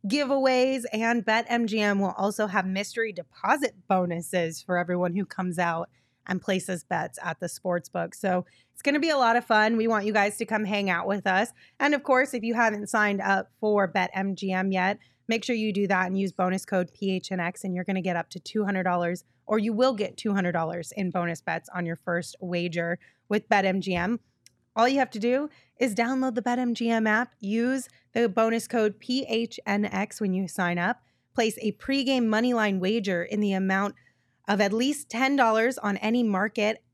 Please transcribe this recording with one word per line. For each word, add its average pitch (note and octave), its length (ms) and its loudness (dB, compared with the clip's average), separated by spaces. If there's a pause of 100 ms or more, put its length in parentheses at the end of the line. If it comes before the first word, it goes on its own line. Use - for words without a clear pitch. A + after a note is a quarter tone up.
giveaways, C4 760 2 (100)
and A3+ 320 0
Bet A3+ 240 2
M A#3+ 180 2
G G#3+ 140 0
M G#3 180 2
will G3 180 0
also G#3 300 0
have G3 200 0
mystery G#3 460 -4
deposit A3+ 640 -2 (140)
bonuses F3 720 0
for F3+ 160 -2
everyone F3 380 -2
who G3+ 80 -2
comes F3+ 340 -6
out E3+ 300 -2 (380)
and F#3 160 -4
places F#3 420 -4
bets D#3+ 400 -6
at E3 160 -8
the F3 80 -6
sports F3 400 -6
book. E3+ 260 -8
So F3+ 300 -2 (280)
it's - 100 -20
gonna C#4+ 180 2
be E4 100 0
a D4 60 2
lot A#3 200 4
of A#3+ 80 2
fun. A3 320 4
We A3+ 120 2
want G#3 160 2
you G#3+ 80 -2
guys G3+ 260 2
to A#3 60 -4
come G#3 200 -2
hang G3+ 260 0
out F3 160 0
with G3 200 -2
us. G3 240 2 (300)
And C#4+ 140 2
of C#4 80 -2
course, C4 320 2
if A3+ 80 -4
you A#3 120 -2
haven't G#3+ 340 0
signed G#3 320 2
up G3 300 0 (100)
for G#3 260 4
Bet F3+ 280 0
M G3 220 -2
G F#3+ 160 -4
M F#3+ 200 0
yet, F#3+ 260 0 (280)
make A3+ 180 0
sure A#3+ 120 0
you G#3+ 160 0
do G3+ 160 0
that F#3 180 2
and F#3+ 120 -2
use F#3+ 140 0
bonus F#3 320 0
code F3+ 280 -2
P G3 200 -4
H F#3 200 -4
N F#3 80 -2
X, F3 240 -6
and F#3 100 -4
you're F3+ 100 -4
gonna F#3+ 180 -2
get F3+ 140 0
up E3 140 -4
to F3+ 100 -14
two G#3+ 240 -2
hundred F#3+ 200 0
dollars, F3 400 0 (220)
or G#3+ 120 0
you A3 140 0
will B3+ 220 2
get G3+ 220 -4
two G#3 180 -2
hundred F3+ 180 0
dollars D#3+ 440 -4
in F#3 140 -2
bonus E3+ 300 -2
bets E3+ 340 -6
on F3 120 -4
your E3 180 -4
first F3 360 -4
wager F3 580 -2 (300)
with G#3 200 -2
Bet G3+ 160 4
M F#3+ 160 2
G F#3 140 -2
M. F#3+ 260 -2 (560)
All A3+ 100 4
you C#4 140 2
have C4 100 0
to A3+ 80 -8
do B3+ 300 0 (320)
is A#3+ 140 2
download B3+ 420 0
the A#3+ 60 -2
Bet B3 180 0
M A#3+ 140 0
G A#3 160 -2
M A3+ 160 2
app, A3 340 2
use A#3 480 -2 (240)
the A#3 160 2
bonus A3+ 400 0
code G#3+ 320 0
P B3+ 280 -2
H A3+ 380 -4
N G#3 200 0
X G3 340 -4
when F#3+ 140 0
you F#3+ 120 -2
sign F3 320 -2
up, G3 220 -2 (340)
place A3+ 280 0
a G#3+ 100 0
pregame C4+ 540 0
moneyline G#3+ 520 2
wager F#3 460 0
in G#3 160 -4
the G3+ 140 2
amount F#3+ 400 0 (520)
of G3 140 0
at G3+ 120 4
least C4 380 -2
ten C4 240 0
dollars A#3 440 2
on G3+ 180 -2
any A#3 260 0
market G#3 600 0 (120)